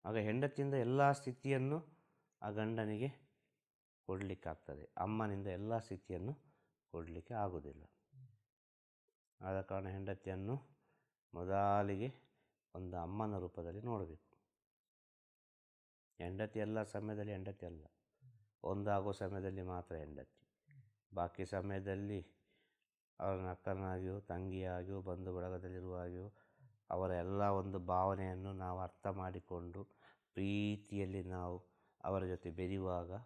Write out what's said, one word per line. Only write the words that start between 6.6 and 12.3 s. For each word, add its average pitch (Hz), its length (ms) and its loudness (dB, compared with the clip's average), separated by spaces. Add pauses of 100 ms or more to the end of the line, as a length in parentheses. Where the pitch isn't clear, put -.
ಕೊಡ್ಲಿಕ್ಕೆ 85 420 -6
ಆಗುವುದಿಲ್ಲ. 78 500 -2 (1600)
ಆದ 95 200 0
ಕಾರಣ 98 260 -4
ಹೆಂಡತಿಯನ್ನು 95 680 -4 (760)
ಮೊದಲಿಗೆ 101 800 2 (600)